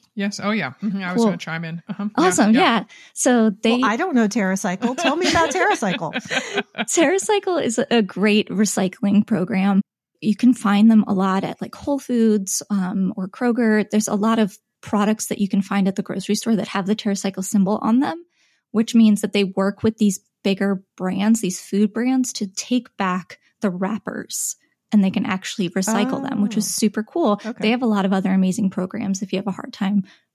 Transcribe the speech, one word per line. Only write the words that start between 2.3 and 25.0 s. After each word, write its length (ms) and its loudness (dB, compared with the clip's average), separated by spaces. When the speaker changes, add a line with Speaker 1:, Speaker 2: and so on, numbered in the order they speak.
Speaker 1:
yeah. 80 6
Speaker 2:
Yeah. 220 2
So 360 2
they 280 0
Speaker 3:
Well, 80 0
I 120 0
don't 160 -2
know 140 4
TerraCycle. 720 -2
Tell 180 0
me 140 0
about 200 2
Speaker 2:
<laughs> 40 -6
Speaker 3:
TerraCycle. 600 -2
Speaker 2:
TerraCycle 840 0
is 160 -2
a 120 4
great 480 0
recycling 760 0
program. 560 0
You 140 0
can 180 4
find 380 4
them 160 6
a 60 0
lot 300 0
at, 180 -8
like, 140 -10
Whole 240 -4
Foods, 680 0
um, 460 0
or 120 -6
Kroger. 640 0
There's 180 0
a 80 -2
lot 240 2
of 180 0
products 460 0
that 120 -6
you 80 0
can 140 0
find 260 0
at 80 -2
the 80 -4
grocery 320 -4
store 200 0
that 140 -2
have 160 -4
the 100 0
TerraCycle 480 -4
symbol 380 0
on 180 2
them, 240 -2
which 240 0
means 260 6
that 120 -4
they 100 4
work 400 -2
with 140 2
these 220 2
bigger 400 0
brands, 440 0
these 200 -4
food 320 0
brands, 400 0
to 140 -6
take 500 -4
back 420 -4
the 80 0
wrappers 840 -6
and 120 6